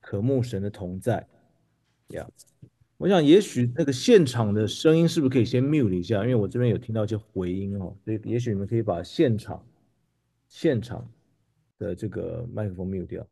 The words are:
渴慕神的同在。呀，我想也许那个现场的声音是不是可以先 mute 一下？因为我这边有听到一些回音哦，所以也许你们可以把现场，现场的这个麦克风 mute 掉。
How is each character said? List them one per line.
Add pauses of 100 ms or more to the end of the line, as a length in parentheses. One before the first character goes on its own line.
渴
慕
神
的
同
在。 (840)
呀， (680)
我
想
也
许
那
个
现
场
的
声
音
是
不
是
可
以
先
mute
一
下？
因
为
我
这
边
有
听
到
一
些
回
音
哦，
所
以
也
许
你
们
可
以
把
现
场， (840)
现
场 (680)
的
这
个
麦
克
风
mute
掉。